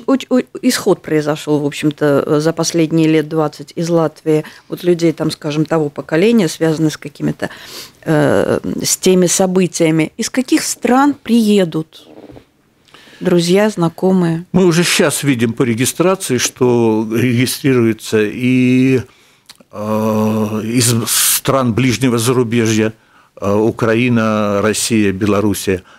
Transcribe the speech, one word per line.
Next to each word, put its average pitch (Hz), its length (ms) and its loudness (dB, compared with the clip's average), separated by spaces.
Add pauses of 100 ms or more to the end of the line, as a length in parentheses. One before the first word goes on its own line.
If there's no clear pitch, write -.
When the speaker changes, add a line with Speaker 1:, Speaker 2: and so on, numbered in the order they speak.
Speaker 1:
оч-, 262 220 0
о-, 254 100 2 (220)
исход 214 400 0
произошёл, 151 580 -2
в 147 60 -4
общем-то, 143 600 0
э, 151 140 0
за 160 140 0
последние 160 560 0
лет 156 180 0
двадцать 151 480 -6
из 170 140 -4
Латвии, 156 560 0 (240)
вот 160 160 -10
людей, 170 260 2
там, 156 180 -4
скажем, 151 360 -4
того 156 240 -2
поколения, 185 580 0
связанных 156 460 -2
с - 40 -14
какими-то, - 520 -8 (560)
э, 143 540 2 (220)
с - 140 -2
теми 185 320 2
событиями. 170 880 0
Из 226 140 -6
каких 277 340 0
стран 269 580 0
приедут 202 840 0 (1120)
друзья, 180 500 2
знакомые? 175 840 0
Speaker 2:
Мы 185 120 4
уже 175 180 4
щас - 400 0
видим 120 300 0
по 139 100 -2
регистрации, 131 760 -2
что 117 760 0
регистрируется 120 1120 0
и, 127 800 2 (680)
э, 107 920 -2
из 117 320 0 (140)
стран - 640 -2
ближнего 120 440 0
зарубежья, 113 760 0 (460)
э, 98 140 -2
Украина, 110 1080 0
Россия, 104 500 0
Белоруссия, 98 720 -2 (160)